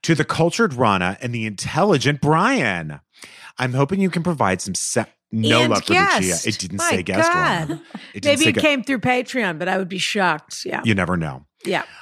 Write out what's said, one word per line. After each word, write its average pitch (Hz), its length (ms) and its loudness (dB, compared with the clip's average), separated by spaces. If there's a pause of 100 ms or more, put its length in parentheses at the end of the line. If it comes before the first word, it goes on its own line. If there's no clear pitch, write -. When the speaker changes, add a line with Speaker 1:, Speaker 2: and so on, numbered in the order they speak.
Speaker 1:
"To 165 120 2
the 151 120 2
cultured 170 480 0
Rana 98 480 2
and 123 120 -6
the 113 120 -4
intelligent 143 720 0
Brian, 143 800 0 (580)
I'm 127 140 0
hoping 139 300 0
you 190 80 2
can 165 120 -2
provide 123 400 0
some 95 140 -6
sa-," - 300 -2 (260)
no 113 300 4
Speaker 2:
And 120 100 4
Speaker 1:
love 101 140 0
for - 80 2
Lucia. 359 260 4
Speaker 2:
guest. 90 280 0
Speaker 1:
It 117 120 -2
didn't 95 200 -6
Speaker 2:
My 339 100 0
Speaker 1:
say 92 140 0
guest, 311 300 0
Rana. 240 340 0
Speaker 2:
God. - 120 -8 (340)
Speaker 1:
It 202 100 -10
didn't - 20 -2
Speaker 2:
Maybe 285 180 2
Speaker 1:
say 320 60 4
Speaker 2:
it - 60 0
Speaker 1:
gu- 220 60 0
Speaker 2:
came 285 220 0
through 269 160 -2
Patreon, 247 580 -2
but 175 120 -4
I 190 80 0
would 190 100 -4
be 185 100 -8
shocked. 175 680 -2
Yeah. - 180 -6
Speaker 1:
You 113 100 2
never 92 220 0
know. 73 300 -6 (180)
Speaker 2:
Yeah. - 200 -2 (180)